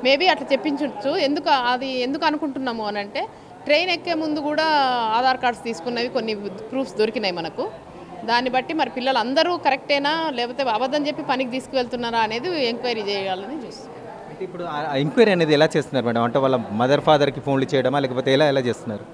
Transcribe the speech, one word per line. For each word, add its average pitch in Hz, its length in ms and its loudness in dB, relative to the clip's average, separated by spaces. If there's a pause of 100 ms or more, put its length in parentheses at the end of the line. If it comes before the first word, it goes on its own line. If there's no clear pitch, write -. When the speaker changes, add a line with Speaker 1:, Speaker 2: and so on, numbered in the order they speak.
Speaker 1:
Maybe 269 280 6
అట్లా 294 220 0
చెప్పించవచ్చు. 277 580 -2 (160)
ఎందుకు 302 220 0 (240)
అది 254 140 -2 (180)
ఎందుకు 285 240 -2
అనుకుంటున్నాము 262 600 -4
అని 208 140 -4
అంటే 220 180 -6 (440)
train 320 300 4
ఎక్కే 349 180 -4 (100)
ముందు 311 160 -2 (100)
కూడా 302 160 2 (520)
ఆధార్ 262 260 2
కార్డ్స్ 240 240 0
తీసుకున్నవి 240 500 -4
కొన్ని 220 160 -2 (380)
proofs 262 280 -4
దొరికినాయి 214 400 0
మనకు. 165 240 -6 (640)
దాన్ని 240 260 2
బట్టి 247 260 0
మరి 247 160 0
పిల్లలు 262 280 0
అందరూ 320 300 2 (100)
కరెక్టేనా 285 480 2 (240)
లేకపోతే 240 260 -2 (140)
అబద్ధం 269 300 0
చెప్పి 294 240 -4
పనికి 254 240 -2
తీసుకువెళ్తున్నారా 247 720 -2
అనేది 254 460 -2
enquiry 233 280 -4
చేయాలని 196 640 -4
చూస్తున్నాం. - 320 -14 (320)
Speaker 2:
అంటే - 200 -10
ఇప్పుడు 175 140 -10
ఆ, 156 140 -6 (140)
ఆ 139 40 -2 (100)
enquiry 214 320 6
అనేది 156 220 4
ఎలా 151 180 6
చేస్తున్నారు 131 320 0
మేడం? 117 180 2
అంటే 120 180 2
వాళ్ళ 131 140 4 (220)
mother 139 260 4
ఫాదర్కి 143 400 4
ఫోన్లు 135 260 2
చేయడమా 131 320 2
లేకపోతే 127 320 2
ఎలా, 151 160 6
ఎలా 135 160 2
చేస్తున్నారు? 107 440 -6